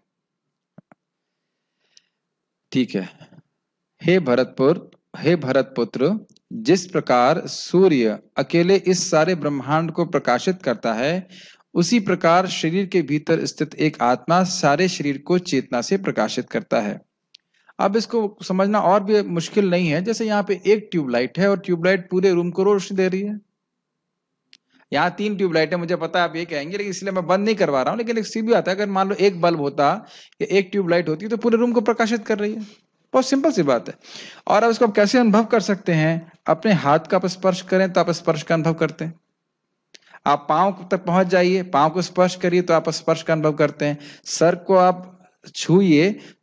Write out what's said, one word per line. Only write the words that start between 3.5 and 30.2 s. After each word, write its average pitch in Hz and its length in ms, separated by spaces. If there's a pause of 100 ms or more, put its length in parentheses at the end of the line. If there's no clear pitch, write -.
हे 180 160
भरतपुर, 131 720 (260)
हे 165 180
भरतपुत्र, 131 920 (280)
जिस 139 320
प्रकार 139 640
सूर्य 139 720 (180)
अकेले 170 380
इस 180 360
सारे 160 240
ब्रह्मांड 147 560
को 170 140
प्रकाशित 135 580
करता 117 300
है, 156 340 (460)
उसी 175 260
प्रकार 185 480
शरीर 165 380
के 180 160
भीतर 151 440
स्थित 147 300
एक 151 260
आत्मा 143 420
सारे 170 440
शरीर 143 300
को 175 200
चेतना 131 440
से 196 160
प्रकाशित 127 520
करता 117 320
है। 104 200 (800)
अब 196 160
इसको 214 420 (100)
समझना 196 320
और 196 240
भी 208 180
मुश्किल 175 480
नहीं 175 180
है। 156 160
जैसे 226 220
यहाँ 208 180
पे 196 220
एक 208 260
ट्यूबलाइट 127 480
है 196 100
और 196 100
ट्यूबलाइट 185 500
पूरे 185 220
रूम 175 200
को 190 120
रोशनी 196 340
दे 185 100
रही 190 140
है। 208 180 (1500)
यहाँ 170 240
तीन 208 180
ट्यूबलाइट 160 360
है, 180 60
मुझे 175 180
पता 165 240
है 170 100
आप 156 60
ये 170 100
कहेंगे, 165 320
लेकिन 202 140
इसलिए 190 200
मैं 185 160
बंद 190 180
नहीं 220 100
करवा 147 260
रहा 135 100
हूँ। 208 60
लेकिन 226 200
एक 220 100
सी 220 140
भी 226 120
आता 180 180
है, 190 60
अगर 208 120
मान 196 200
लो 202 60
एक 185 260
बल्ब 170 180
होता 147 460 (360)